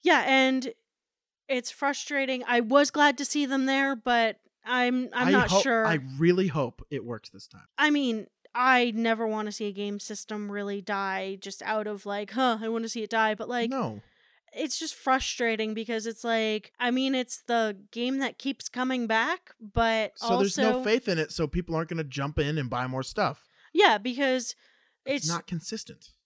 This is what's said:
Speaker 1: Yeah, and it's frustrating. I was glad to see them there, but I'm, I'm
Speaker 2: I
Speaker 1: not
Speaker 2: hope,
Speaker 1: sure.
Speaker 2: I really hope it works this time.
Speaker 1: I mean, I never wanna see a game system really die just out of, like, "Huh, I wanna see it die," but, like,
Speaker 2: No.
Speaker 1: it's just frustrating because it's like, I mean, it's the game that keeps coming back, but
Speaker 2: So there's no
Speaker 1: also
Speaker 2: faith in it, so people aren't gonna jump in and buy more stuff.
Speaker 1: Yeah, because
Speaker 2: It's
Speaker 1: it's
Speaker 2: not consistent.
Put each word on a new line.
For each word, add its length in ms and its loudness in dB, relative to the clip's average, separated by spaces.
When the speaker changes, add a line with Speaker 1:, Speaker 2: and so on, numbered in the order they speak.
Speaker 1:
Yeah, 240 6
and 480 4
it's 220 -2
frustrating. 760 -2
I 140 4
was 300 4
glad 280 4
to 60 -6
see 220 0
them 200 0
there, 300 2
but 420 2
I'm, 480 0
I'm 160 2
Speaker 2:
I 40 6
Speaker 1:
not 180 6
Speaker 2:
hope, 120 6
Speaker 1:
sure. 240 2
Speaker 2:
I 120 2
really 300 4
hope 420 -4
it 140 -6
works 260 -10
this 180 -20
time. 160 -20
Speaker 1:
I 140 4
mean, 360 0
I 400 4
never 320 0
wanna 260 -4
see 140 -8
a 60 -6
game 260 -6
system 520 -8
really 300 -6
die 600 -4
just 220 -14
out 240 -2
of, 200 -8
like, 260 -6
"Huh, 280 2
I 80 -6
wanna 200 -4
see 140 -6
it 80 -8
die," 240 2
but, 140 -8
like, 220 -2
Speaker 2:
No. 300 -4
Speaker 1:
it's 260 -4
just 160 -8
frustrating 800 0
because 320 -4
it's 180 -8
like, 540 -2
I 120 0
mean, 240 2
it's 280 -4
the 360 0
game 280 -2
that 200 -4
keeps 300 -6
coming 380 -2
back, 540 -2
but 580 0
Speaker 2:
So 200 0
there's 200 2
no 160 4
Speaker 1:
also 100 -2
Speaker 2:
faith 240 2
in 100 0
it, 140 -2
so 140 -2
people 280 -4
aren't 160 -2
gonna 140 -4
jump 340 -4
in 200 0
and 120 -2
buy 160 -2
more 180 -4
stuff. 440 -2
Speaker 1:
Yeah, 260 6
because 560 -2
Speaker 2:
It's 200 -4
Speaker 1:
it's 40 0
Speaker 2:
not 180 -2
consistent. 640 -10